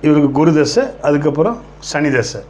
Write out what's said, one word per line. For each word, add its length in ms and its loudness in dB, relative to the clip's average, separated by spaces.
இவருக்கு 300 4
குரு 220 2
தசை, 300 2
அதுக்கப்புறம் 560 0
சனி 320 -2
தசை. 380 -2